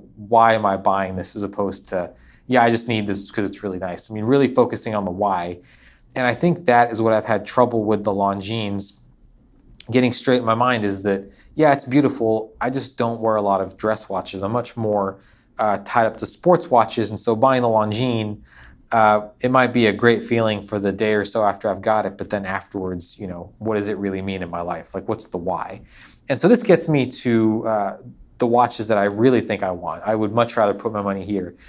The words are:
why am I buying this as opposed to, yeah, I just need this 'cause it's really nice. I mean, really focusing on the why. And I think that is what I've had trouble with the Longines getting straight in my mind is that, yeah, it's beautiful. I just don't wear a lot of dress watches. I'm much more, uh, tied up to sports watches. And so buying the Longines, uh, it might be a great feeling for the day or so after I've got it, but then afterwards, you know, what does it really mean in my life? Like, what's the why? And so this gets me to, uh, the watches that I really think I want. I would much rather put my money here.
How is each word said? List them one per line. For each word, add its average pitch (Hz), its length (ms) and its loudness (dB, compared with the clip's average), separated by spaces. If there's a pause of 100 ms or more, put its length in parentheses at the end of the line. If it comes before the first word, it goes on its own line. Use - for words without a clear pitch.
(160)
why 113 380 6
am 107 120 0
I 98 100 2
buying 95 380 0
this 92 220 -6
as 104 80 -6
opposed 98 460 -4
to, 90 200 -4 (380)
yeah, 123 160 6
I 117 80 6
just 117 160 -2
need 107 180 0
this 101 240 -6
'cause 107 140 -2
it's - 180 -6
really 92 160 -6
nice. 90 320 -8
I 110 40 -12
mean, 107 100 -4
really 131 280 4
focusing 117 440 0
on 101 80 -2
the 90 80 -4
why. 90 480 -2 (560)
And 127 100 0
I 120 80 2
think 175 300 0
that 120 260 4
is 113 100 -6
what 113 120 2
I've 107 140 0
had 104 200 -2
trouble 117 380 2
with 104 180 0
the 104 80 0
Longines 101 840 -2 (920)
getting 123 240 2
straight 127 260 2
in 117 60 -2
my 113 100 2
mind 120 280 2
is 98 200 -2
that, 98 280 -2 (240)
yeah, 151 180 4
it's - 120 -2
beautiful. 120 760 0
I 120 100 -2
just 131 260 -6
don't 117 240 -2
wear 110 160 2
a 104 60 0
lot 98 180 2
of 95 160 -8
dress 110 320 -2
watches. 95 340 -8
I'm 98 80 -4
much 120 260 -6
more, 101 440 -2 (400)
uh, 104 240 0
tied 117 220 2
up 107 100 -4
to - 100 -8
sports 170 420 0
watches. 113 420 0
And 107 100 -8
so 117 160 0
buying 127 260 2
the 117 60 2
Longines, 107 720 -2 (520)
uh, 107 360 4 (120)
it 127 100 0
might 127 220 4
be 117 140 4
a 104 60 4
great 117 300 4
feeling 110 400 0
for 104 160 -6
the 98 140 0
day 107 220 0
or 104 100 0
so 107 200 0
after 101 240 0
I've 95 140 -4
got 107 240 0
it, 101 100 -8
but - 140 -10
then 101 160 -4
afterwards, 92 720 -8
you 107 80 -12
know, 87 320 -12
what 107 160 -4
does 104 140 -2
it 98 100 -4
really 98 240 -4
mean 95 200 -6
in 85 80 -10
my 87 100 -8
life? 85 340 -10
Like, 95 140 -8
what's 110 180 -6
the - 120 -8
why? 90 440 -8 (460)
And 131 120 -2
so 170 80 4
this 233 140 6
gets 165 260 4
me 139 180 2
to, 113 600 0
uh, 104 300 -2 (420)
the 123 80 2
watches 117 420 2
that 107 100 4
I 101 60 2
really 110 360 4
think 101 220 -4
I 92 100 -2
want. 85 320 -8
I 107 100 0
would 107 180 -2
much 117 240 0
rather 104 180 4
put 110 180 -8
my 101 100 -4
money 98 220 -4
here. 95 320 -6 (120)